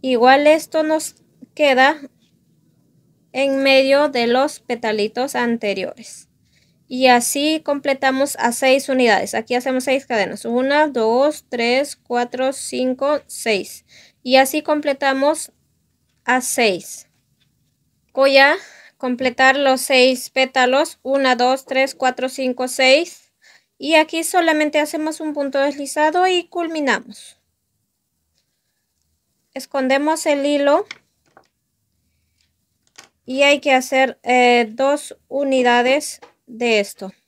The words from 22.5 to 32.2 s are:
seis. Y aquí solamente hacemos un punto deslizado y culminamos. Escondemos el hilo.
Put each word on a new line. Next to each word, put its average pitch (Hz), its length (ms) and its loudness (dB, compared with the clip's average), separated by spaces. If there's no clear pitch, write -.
seis. 269 640 0
Y 302 200 0
aquí 311 260 0
solamente 311 560 0
hacemos 311 420 -4
un 311 140 -8
punto 277 240 -4
deslizado 294 720 0
y 349 200 -2
culminamos. 311 920 -6
Escondemos 269 720 -2
el 285 200 0
hilo. 294 400 2